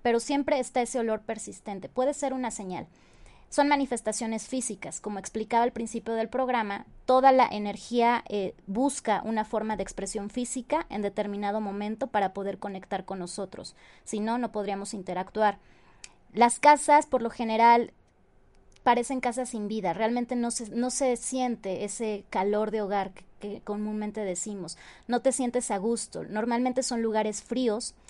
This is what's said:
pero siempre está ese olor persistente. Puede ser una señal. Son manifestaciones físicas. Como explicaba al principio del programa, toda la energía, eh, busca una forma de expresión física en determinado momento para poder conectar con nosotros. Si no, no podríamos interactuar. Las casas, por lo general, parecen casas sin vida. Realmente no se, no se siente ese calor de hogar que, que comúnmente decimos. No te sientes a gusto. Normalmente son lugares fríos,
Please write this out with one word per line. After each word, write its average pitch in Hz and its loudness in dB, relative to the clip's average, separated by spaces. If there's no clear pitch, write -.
pero 233 4
siempre 285 0
está 247 0
ese 240 -2
olor 220 -2
persistente. 202 -10
Puede 269 0
ser 269 -4
una 254 -4
señal. 180 -8
Son 285 4
manifestaciones 226 -2
físicas. - -6
Como 202 -6
explicaba 220 0
al 254 2
principio 226 -6
del 220 -2
programa, 240 -2
toda 262 8
la 262 8
energía, 233 0
eh, 202 -4
busca 226 0
una 220 -2
forma 214 -2
de 190 -2
expresión 202 -6
física 254 -2
en 208 -6
determinado 202 -2
momento 208 -4
para 196 0
poder 196 -4
conectar 190 -8
con 190 -8
nosotros. - -10
Si 220 -6
no, 220 -2
no 240 -2
podríamos 202 -6
interactuar. 190 0
Las 240 4
casas, 294 8
por 247 0
lo 226 -2
general, 233 6
parecen 247 2
casas 247 -2
sin 208 -4
vida. 196 0
Realmente 240 0
no 240 0
se, 240 -6
no 240 -2
se 254 2
siente 233 -4
ese 208 -6
calor 208 0
de 214 0
hogar 196 -2
que, - -20
que 208 -10
comúnmente 214 -6
decimos. 190 -6
No 240 0
te 262 4
sientes 247 -2
a 214 -2
gusto. 214 -4
Normalmente 240 0
son 233 -2
lugares 214 0
fríos, 240 -2